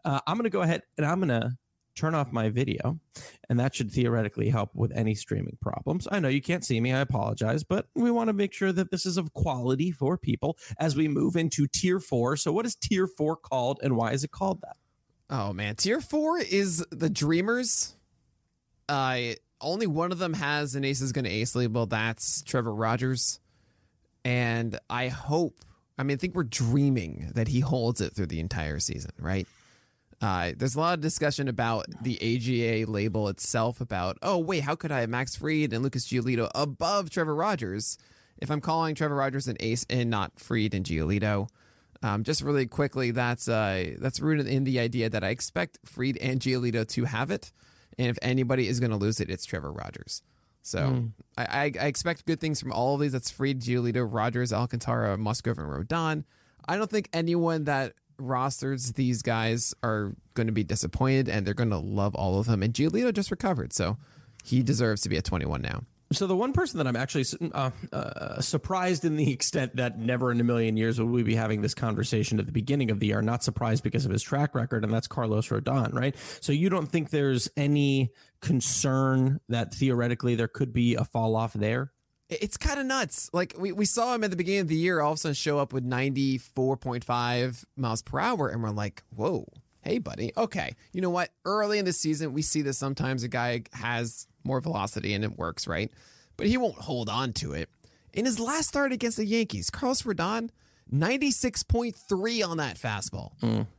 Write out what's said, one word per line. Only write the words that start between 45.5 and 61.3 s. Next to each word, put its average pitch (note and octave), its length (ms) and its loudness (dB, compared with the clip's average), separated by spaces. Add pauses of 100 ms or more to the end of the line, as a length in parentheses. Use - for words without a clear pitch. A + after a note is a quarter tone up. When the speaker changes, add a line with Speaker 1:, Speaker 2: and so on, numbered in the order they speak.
Speaker 2:
Fried B2+ 320 -2
and C3 240 0
Giolito A#2+ 480 2
to B2 160 0
have C3 260 -2
it. - 220 -6 (440)
And B2 120 2
if A#2 120 -2
anybody B2+ 460 2
is A#2+ 140 0
gonna A2+ 160 2
lose G#2 240 2
it, - 80 -2
it's F#2 160 -6
Trevor D2+ 260 -6
Rogers. - 500 -10 (420)
So - 220 -2
Speaker 1:
Hmm. B2+ 200 2 (320)
Speaker 2:
I, A#2+ 60 -4
I, C3+ 200 -2 (160)
I B2 80 0
expect D#3+ 380 -2
good E3 160 0
things D#3 180 -2
from B2 140 -6
all B2+ 220 2
of C#3 40 -2
these. D3 140 2
That's B2+ 180 -4
Fried, C3+ 300 0
Giolito, A#2+ 440 0
Rogers, A#2 460 0
Alcantara, A#2 640 0
Musgrove, G#2+ 420 -2
and D2+ 100 -6
Rodon. D3+ 560 -2 (420)
I E3+ 80 0
don't G#3 160 -2
think G#3+ 220 0
anyone E3 500 2
that C3+ 300 0 (280)
rosters C3 680 -2
these B2 300 2
guys A2+ 600 0
are G#2+ 320 0 (200)
gonna A2+ 180 0
be A2 140 2
disappointed, C3 640 2
and G2 180 0